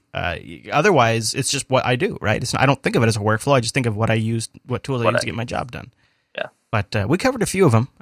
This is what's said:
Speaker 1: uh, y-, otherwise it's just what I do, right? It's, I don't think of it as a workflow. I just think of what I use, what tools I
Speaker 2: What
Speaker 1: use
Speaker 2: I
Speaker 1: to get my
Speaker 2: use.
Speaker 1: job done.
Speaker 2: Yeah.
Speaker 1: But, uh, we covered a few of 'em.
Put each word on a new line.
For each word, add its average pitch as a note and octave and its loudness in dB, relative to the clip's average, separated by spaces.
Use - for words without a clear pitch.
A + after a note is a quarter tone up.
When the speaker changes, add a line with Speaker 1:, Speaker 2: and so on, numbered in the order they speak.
Speaker 1:
uh, F2 -4
y-, D2+ -18
otherwise A#2 2
it's - -2
just - -4
what B2+ 2
I B2+ 0
do, F3+ -4
right? G#2 0
It's, - -6
I C3 2
don't C#3 2
think A3 -2
of B2 2
it A2+ 4
as A2 2
a G#2+ -4
workflow. G#2+ 0
I C3+ 4
just A2+ -4
think B2+ 0
of G#2+ -2
what A2 0
I A2 2
use, A2+ -2
what A#2+ -6
tools C3 -4
I A2+ 0
Speaker 2:
What - 2
Speaker 1:
use - 2
Speaker 2:
I - -4
Speaker 1:
to - -6
get A#2 -6
my A#2+ -6
Speaker 2:
use. A#2+ -10
Speaker 1:
job - -6
done. - -14
Speaker 2:
Yeah. - -6
Speaker 1:
But, G#2 -2
uh, G2+ 0
we D#3+ 2
covered C4 0
a F#3 -2
few F#3+ 2
of A#2+ 6
'em. A2+ 4